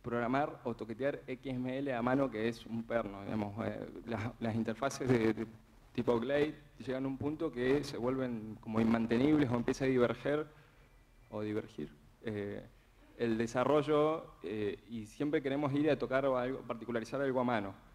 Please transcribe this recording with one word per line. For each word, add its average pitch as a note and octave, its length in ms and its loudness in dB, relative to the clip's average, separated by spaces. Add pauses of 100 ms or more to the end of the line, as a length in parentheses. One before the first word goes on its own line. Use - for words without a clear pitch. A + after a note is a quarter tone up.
programar C3 640 -2
o A#2 120 -4
toquetear A#2+ 500 -4
X C3 280 -8
M B2+ 240 -4
L C#3 140 -4
a A#2 100 -2
mano, C3 280 4
que A2 180 0
es A#2 180 -6
un A2+ 180 -6
perno, G2+ 400 -4
digamos. G#2 300 -2 (120)
Eh, G#2 220 -6 (180)
las, A2+ 320 -4
las A2 160 -2
interfaces A#2 540 -2
de, A2+ 240 4
de A2 140 -4 (460)
tipo A#2+ 280 2
Glade D3 340 0 (240)
llegan C3 280 -4
a - 20 -2
un C3+ 100 -4
punto D3+ 320 -2
que C3 320 2
se - 140 -8
vuelven A#2 640 -2
como A2 200 0
inmantenibles A#2 680 4
o B2 60 2
empieza C3 300 0
a - 20 4
diverger, C3+ 580 2 (840)
o G#2+ 100 -6
divergir, G#2+ 500 -6 (320)
eh, G2+ 400 -6 (540)
el A2+ 220 2
desarrollo, D3 1040 2
eh, G2+ 360 -4 (120)
y A2 160 -8
siempre D3 340 -2
queremos C3+ 320 0
ir D3 160 2
a C#3 80 4
tocar C3 300 0
o C3 100 2
algo, B2+ 260 -2
particularizar A#2 580 -4
algo C3 200 2
a A#2+ 40 2
mano. G#2+ 280 0 (220)